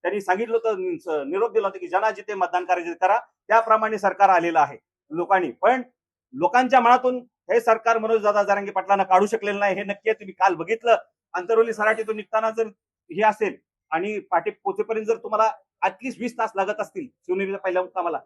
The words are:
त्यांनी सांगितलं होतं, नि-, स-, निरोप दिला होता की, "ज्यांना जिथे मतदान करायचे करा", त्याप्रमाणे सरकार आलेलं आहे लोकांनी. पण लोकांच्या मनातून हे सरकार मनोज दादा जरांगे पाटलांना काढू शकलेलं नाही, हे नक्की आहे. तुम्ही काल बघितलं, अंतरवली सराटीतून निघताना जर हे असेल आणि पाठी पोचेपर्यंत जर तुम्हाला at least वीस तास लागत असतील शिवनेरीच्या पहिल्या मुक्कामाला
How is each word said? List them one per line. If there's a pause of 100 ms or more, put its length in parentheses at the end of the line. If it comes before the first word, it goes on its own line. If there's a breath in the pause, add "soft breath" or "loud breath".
त्यांनी
सांगितलं
होतं,
नि-,
स-,
निरोप
दिला
होता
की,
"ज्यांना
जिथे
मतदान
करायचे
करा", (300)
त्याप्रमाणे
सरकार
आलेलं
आहे (320)
लोकांनी.
पण (500)
लोकांच्या
मनातून (360)
हे
सरकार
मनोज
दादा
जरांगे
पाटलांना
काढू
शकलेलं
नाही,
हे
नक्की
आहे.
तुम्ही
काल
बघितलं, (360)
अंतरवली
सराटीतून
निघताना
जर (440)
हे
असेल (340)
आणि
पाठी
पोचेपर्यंत
जर
तुम्हाला (320)
at
least
वीस
तास
लागत
असतील (160)
शिवनेरीच्या
पहिल्या
मुक्कामाला